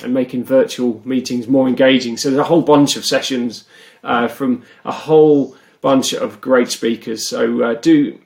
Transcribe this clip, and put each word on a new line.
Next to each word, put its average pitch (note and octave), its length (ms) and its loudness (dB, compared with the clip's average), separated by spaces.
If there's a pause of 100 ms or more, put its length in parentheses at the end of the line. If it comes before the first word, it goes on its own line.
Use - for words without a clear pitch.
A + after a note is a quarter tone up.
and B2 100 -6
making B2+ 300 -4
virtual B2 600 0
meetings B2 420 -4
more C3 220 2
engaging. B2 480 2
So C#3+ 140 -4
there's C3+ 100 0
a D3 40 0
whole D#3 180 2
bunch C#3+ 340 4
of G#2+ 80 -12
sessions, A#2+ 600 -4 (380)
uh, A#2+ 240 -2
from B2 380 -4 (200)
a - 60 -8
whole D3 680 2 (240)
bunch C3+ 340 0
of - 260 -8
great B2 280 2
speakers. A#2 560 -6
So, A#2+ 380 -2
uh, A#2+ 120 -2
do D3 520 2